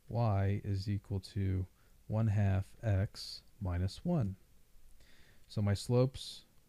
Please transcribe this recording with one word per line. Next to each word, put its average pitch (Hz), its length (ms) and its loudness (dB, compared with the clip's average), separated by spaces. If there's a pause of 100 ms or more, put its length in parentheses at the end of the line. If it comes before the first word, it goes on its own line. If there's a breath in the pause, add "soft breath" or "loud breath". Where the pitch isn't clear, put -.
y 104 560 2
is 98 260 -2
equal 101 300 -2
to 95 460 -2 (420 soft breath)
one 110 200 0
half 98 380 2 (180)
x - 580 -2 (200)
minus 90 420 -2
one. 127 320 0 (1120 loud breath)
So - 140 -4
my 101 140 4
slope's - 680 0 (240)